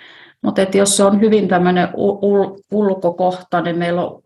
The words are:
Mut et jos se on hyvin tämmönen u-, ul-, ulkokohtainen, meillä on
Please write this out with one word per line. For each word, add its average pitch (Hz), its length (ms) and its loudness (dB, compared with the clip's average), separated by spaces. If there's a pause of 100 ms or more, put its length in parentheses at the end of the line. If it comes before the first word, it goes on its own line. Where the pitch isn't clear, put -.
(420)
Mut - 160 -2
et 190 160 0
jos 196 220 2
se 202 80 4
on 202 160 4
hyvin 214 280 2
tämmönen 180 480 2
u-, 202 260 -2
ul-, 202 480 0
ulkokohtainen, 180 1080 -2
meillä 175 280 -2
on - 180 -14